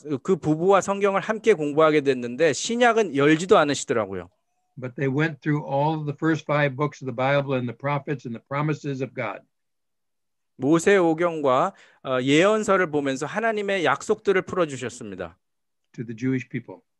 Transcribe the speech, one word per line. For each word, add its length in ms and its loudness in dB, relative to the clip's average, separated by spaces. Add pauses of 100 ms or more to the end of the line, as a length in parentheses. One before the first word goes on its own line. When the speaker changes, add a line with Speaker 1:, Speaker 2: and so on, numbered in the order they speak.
(240)
Speaker 1:
그 140 0
부부와 420 2
성경을 400 0
함께 340 0
공부하게 480 4
됐는데 520 0
신약은 640 0
열지도 400 4
않으시더라고요. 720 0 (500)
Speaker 2:
But 160 -12
they 180 -2
went 280 -2
through 260 -2
all 320 -2
of 60 -8
the 100 -6
first 300 -2
five 320 0
books 260 -6
of 80 -10
the 40 -12
Bible 420 0
and 100 -4
the 80 -8
prophets 500 -6
and 120 -10
the 100 -20
promises 560 -4
of 100 -8
God. 280 -8 (1160)
Speaker 1:
모세오경과, 1160 2 (300)
어, 180 -2
예언서를 680 2
보면서 360 -2
하나님의 600 -2
약속들을 580 0
풀어주셨습니다. 920 -6 (560)
Speaker 2:
To 120 -12
the 100 -12
Jewish 340 -4
people. 320 -12 (180)